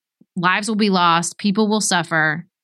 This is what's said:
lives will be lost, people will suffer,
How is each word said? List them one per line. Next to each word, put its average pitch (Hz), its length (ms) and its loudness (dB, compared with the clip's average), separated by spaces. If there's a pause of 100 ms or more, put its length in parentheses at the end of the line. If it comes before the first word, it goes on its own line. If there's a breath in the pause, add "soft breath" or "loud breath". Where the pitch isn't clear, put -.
(360)
lives 185 320 -2
will 220 80 -4
be 208 140 2
lost, 170 500 2
people 208 280 0
will 208 140 -2
suffer, 165 680 -2 (160)